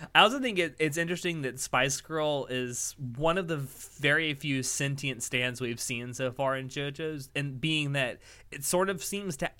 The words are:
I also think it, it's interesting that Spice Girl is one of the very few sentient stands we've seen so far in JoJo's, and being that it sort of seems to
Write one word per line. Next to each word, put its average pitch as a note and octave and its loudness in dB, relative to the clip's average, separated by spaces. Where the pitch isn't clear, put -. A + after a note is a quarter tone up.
I D#3+ 10
also A3+ 6
think A#3 0
it, E3 0
it's D#3 2
interesting E3+ -2
that C3 -4
Spice C3+ 2
Girl D3+ -2
is B2 -4
one D#3+ 4
of F#3 0
the E3 0
very D3 0
few C#3+ 0
sentient C#3 -2
stands B2 -2
we've A#2 -2
seen B2 -6
so B2+ -2
far C3+ 0
in C3 -6
JoJo's, C#3+ -6
and C#3 -4
being D3+ 2
that B2+ 0
it C#3 -8
sort F#3 4
of F#3+ -2
seems G3+ -4
to E3+ -4